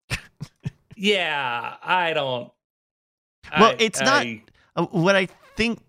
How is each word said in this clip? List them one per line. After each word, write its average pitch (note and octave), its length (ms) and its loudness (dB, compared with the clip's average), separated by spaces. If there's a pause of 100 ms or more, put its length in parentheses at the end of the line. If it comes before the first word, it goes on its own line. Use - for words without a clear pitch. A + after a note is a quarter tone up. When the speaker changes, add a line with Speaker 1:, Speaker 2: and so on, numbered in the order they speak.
(960)
Speaker 1:
Yeah, D3 840 -2
I F3 300 0
don't, C3 380 -4 (1080)
Speaker 2:
Well, D#3+ 120 8
Speaker 1:
I, E3+ 80 -2
Speaker 2:
it's A3 220 0
not C4+ 260 2
Speaker 1:
I A2+ 160 -10 (340)
Speaker 2:
uh, E3+ 100 0
what F#3+ 300 2
I F#3+ 120 0 (280)
think A3+ 320 -2